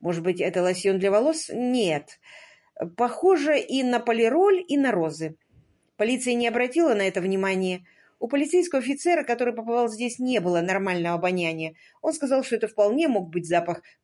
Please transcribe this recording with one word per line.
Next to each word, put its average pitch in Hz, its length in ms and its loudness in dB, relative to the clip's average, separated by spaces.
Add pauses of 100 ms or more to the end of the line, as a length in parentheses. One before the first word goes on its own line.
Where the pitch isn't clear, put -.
Может 165 240 -4
быть, 180 160 0
это 175 200 0
лосьон 185 380 0
для 196 140 2
волос? 285 400 2
Нет. 226 680 -2 (760)
Похоже 294 640 2
и 262 240 -2
на 247 160 0
полироль, 262 680 2
и 285 100 -2
на 269 140 2
розы. 160 460 -2 (600)
Полиция 247 380 0
не 240 140 0
обратила 247 460 2
на 202 80 0
это 190 180 0
внимания. 190 680 -2 (320)
У 233 80 -6
полицейского 285 540 0
офицера, 285 420 0
который 240 320 -2
побывал 233 340 -2
здесь, 226 300 -6
не 254 220 0
было 175 200 0
нормального 180 540 -2
обоняния. 165 600 -2 (280)
Он 311 100 -2
сказал, 269 300 0
что 240 140 -2
это 214 100 -2
вполне 214 400 2
мог 202 220 0
быть 170 180 -6
запах 170 340 0 (240)